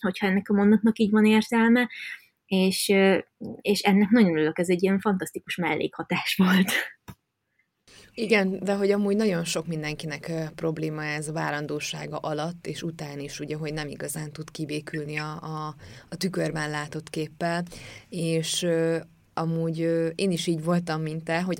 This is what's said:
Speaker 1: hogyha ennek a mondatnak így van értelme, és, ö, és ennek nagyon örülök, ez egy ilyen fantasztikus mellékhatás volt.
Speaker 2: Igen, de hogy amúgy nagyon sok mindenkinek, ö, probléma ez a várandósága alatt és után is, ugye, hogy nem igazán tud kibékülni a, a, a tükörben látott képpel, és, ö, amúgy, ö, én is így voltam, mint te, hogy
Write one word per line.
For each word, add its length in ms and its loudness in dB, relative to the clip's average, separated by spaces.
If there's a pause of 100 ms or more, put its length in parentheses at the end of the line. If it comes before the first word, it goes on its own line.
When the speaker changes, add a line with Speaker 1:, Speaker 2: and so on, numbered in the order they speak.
Speaker 1:
hogyha 260 -2
ennek 220 0
a 60 2
mondatnak 440 4
így 120 4
van 160 6
értelme, 600 4 (580)
és, 420 2
ö, 300 6 (420)
és 200 0
ennek 280 4
nagyon 240 8
örülök, 260 2
ez 100 0
egy 140 2
ilyen 180 4
fantasztikus 560 -2
mellékhatás 800 -4
volt. 360 4 (1400)
Speaker 2:
Igen, 480 2
de 120 0
hogy 160 2
amúgy 260 2
nagyon 280 2
sok 220 -4
mindenkinek, 640 -6
ö, 160 -4 (100)
probléma 500 -4
ez 240 -4
a 40 -8
várandósága 840 -6
alatt 500 -6
és 160 -8
után 360 -8
is, 220 -10
ugye, 160 -8
hogy 160 -6
nem 160 -6
igazán 440 -8
tud 180 -12
kibékülni 640 -8
a, 260 -6
a, 320 -8 (340)
a 80 -12
tükörben 540 -2
látott 400 -8
képpel, 520 -4 (460)
és, 540 -2
ö, 340 2 (380)
amúgy, 460 -2
ö, 340 2
én 160 0
is 160 -2
így 180 -2
voltam, 380 0
mint 220 -6
te, 160 -2
hogy 200 -2